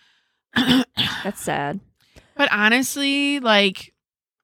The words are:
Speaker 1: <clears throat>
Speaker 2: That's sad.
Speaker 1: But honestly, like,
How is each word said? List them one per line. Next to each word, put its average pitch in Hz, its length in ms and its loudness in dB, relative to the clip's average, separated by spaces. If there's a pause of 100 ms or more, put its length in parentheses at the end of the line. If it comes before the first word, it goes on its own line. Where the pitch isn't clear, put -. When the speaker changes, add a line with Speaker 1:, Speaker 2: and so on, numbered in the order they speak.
(180)
Speaker 1:
<clears throat> - 380 -14
Speaker 2:
That's - 840 -2
sad. 147 380 -4 (560)
Speaker 1:
But 285 160 0
honestly, 277 880 0
like, 202 540 2 (500)